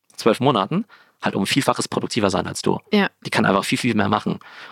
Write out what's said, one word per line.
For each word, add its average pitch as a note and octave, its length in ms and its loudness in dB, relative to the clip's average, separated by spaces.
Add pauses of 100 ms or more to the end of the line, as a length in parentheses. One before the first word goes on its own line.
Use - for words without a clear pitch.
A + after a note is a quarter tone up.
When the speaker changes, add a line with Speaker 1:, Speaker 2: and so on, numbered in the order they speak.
(160)
Speaker 1:
zwölf - 240 2
Monaten C3 440 2 (360)
halt - 160 -2
um G2 100 0
Vielfaches - 400 0
produktiver - 440 -2
sein F2+ 180 -2
als - 140 -8
du. F#2+ 180 0 (120)
Speaker 2:
Ja. G3+ 160 2 (160)
Speaker 1:
Die - 60 -8
kann G#2+ 160 2
einfach G2 180 2
viel, - 140 -2
viel A#2+ 160 0
mehr G#2 140 2
machen. - 320 -2 (320)